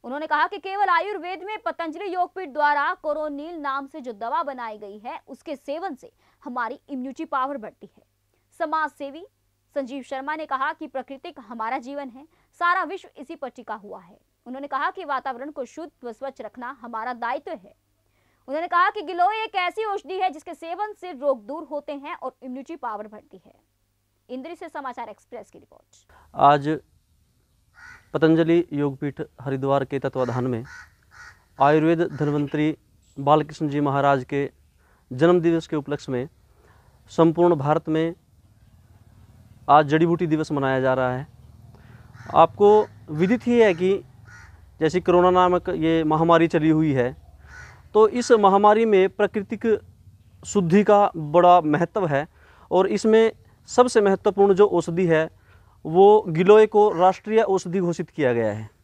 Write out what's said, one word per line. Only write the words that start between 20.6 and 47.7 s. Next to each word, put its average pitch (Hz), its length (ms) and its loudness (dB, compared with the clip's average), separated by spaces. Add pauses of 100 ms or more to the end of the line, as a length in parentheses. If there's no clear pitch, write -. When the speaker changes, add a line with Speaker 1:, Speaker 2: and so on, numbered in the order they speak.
Speaker 1:
से 359 180 -16
रोग 262 340 -4
दूर 294 260 -12
होते 294 220 -10
हैं 285 220 -12
और - 280 -12
इम्यूनिटी 262 320 -14
पावर 214 320 -10
बढ़ती 208 380 -20
है। - 80 -20 (760)
इंद्री 262 260 -12
से 339 140 -16
समाचार 254 400 -12
एक्सप्रेस - 400 -20
की - 100 -20
रिपोर्ट। - 540 -20 (220)
Speaker 2:
आज 143 440 2 (1300)
पतंजलि 165 600 2
योगपीठ 143 480 -6 (200)
हरिद्वार 135 440 -2
के 135 140 -8
तत्वाधान 127 440 -4
में 123 200 -4 (1000)
आयुर्वेद 156 400 2
धन्वंतरी 147 760 -2 (420)
बालकृष्ण 151 500 0
जी 143 100 -2
महाराज 139 440 2
के 139 280 -6 (640)
जन्म 170 280 4
दिवस 165 260 0
के - 80 -6
उपलक्ष्य 143 360 -8
में 127 180 -4 (800)
संपूर्ण 170 460 4
भारत 151 340 -2
में 160 240 -2 (1600)
आज 147 180 8
जड़ी 160 180 4
बूटी 170 220 0
दिवस 156 240 -2
मनाया 135 280 0
जा 131 140 2
रहा 127 240 0
है। 143 100 -10 (1080)
आपको 202 520 4 (220)
विदित 185 380 0
ही 240 120 2
है 214 140 6
कि 185 300 -2 (760)
जैसी 160 220 0
कोरोना 180 300 4
नामक 180 380 2
ये 165 340 0
महामारी 165 440 4
चली 160 220 0
हुई 156 220 2
है, 127 360 -4 (640)